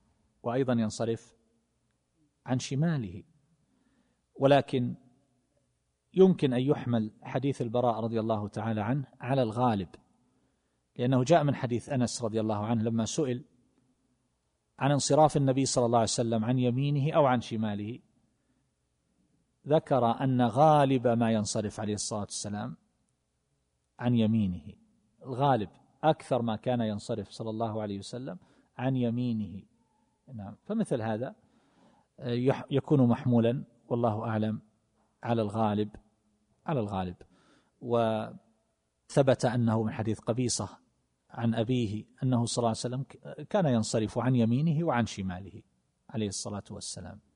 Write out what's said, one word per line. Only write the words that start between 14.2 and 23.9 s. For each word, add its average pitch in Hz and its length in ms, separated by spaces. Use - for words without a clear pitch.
عن 139 120
انصراف 143 460
النبي 135 280
صلى 123 200
الله 117 120
عليه 117 120
وسلم 113 360
عن 127 140
يمينه 139 540
أو 156 120
عن 123 160
شماله، 107 580
ذكر 135 560
أن 131 180
غالب 135 640
ما 117 240
ينصرف 107 480
عليه 104 140
الصلاة 104 280
والسلام 104 540